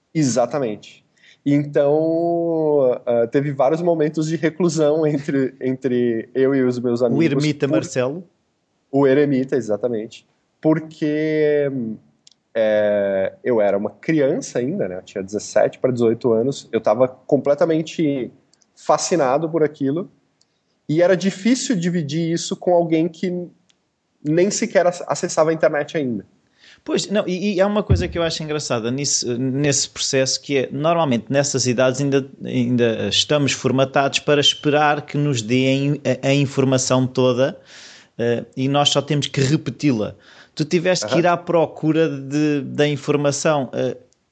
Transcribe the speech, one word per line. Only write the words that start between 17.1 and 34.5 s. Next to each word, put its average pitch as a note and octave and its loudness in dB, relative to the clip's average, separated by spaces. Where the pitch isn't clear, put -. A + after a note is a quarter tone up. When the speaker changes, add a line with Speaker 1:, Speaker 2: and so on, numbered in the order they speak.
Speaker 1:
fascinado D3+ 0
por D#3+ 0
aquilo. D3+ -2
E D#3 2
era F#3 4
difícil A3+ 0
dividir E3 -2
isso E3+ -4
com - 0
alguém E3 2
que F3+ -6
nem E3+ 2
sequer G3+ 2
ac-, F3 -2
acessava E3+ 0
a - 4
internet D3+ 0
ainda. A#2+ -4
Speaker 2:
Pois, D4+ -2
não, G3+ -2
e, F#3 -2
e F3 2
há F#3+ 4
uma G#3 0
coisa - 0
que F3 -8
eu E3+ 0
acho D#3+ -4
engraçada C#3+ -4
nisso, B2+ -2
nesse C3+ 0
processo, - -2
que C#3+ -2
é, B2 -2
normalmente, D3 0
nessas C#3 0
idades B2+ 2
ainda, C#3 0
ainda A#2+ 0
estamos C#3+ 0
formatados C3+ 0
para D3 2
esperar D3 2